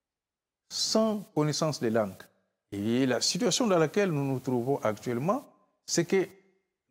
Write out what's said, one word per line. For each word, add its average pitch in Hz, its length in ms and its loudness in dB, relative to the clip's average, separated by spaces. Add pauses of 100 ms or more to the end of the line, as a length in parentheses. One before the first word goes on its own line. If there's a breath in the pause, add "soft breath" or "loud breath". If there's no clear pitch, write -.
(680)
sans 220 500 0 (140)
connaissance 151 460 0
des 120 100 0
langues. 107 320 0 (520)
Et 117 320 0
la 123 160 0
situation 185 440 0
dans 190 140 4
laquelle 180 320 2
nous 143 140 -2
nous 135 160 -2
trouvons 127 380 0
actuellement, 127 680 -2 (380)
c'est - 180 0
que 185 240 2 (640)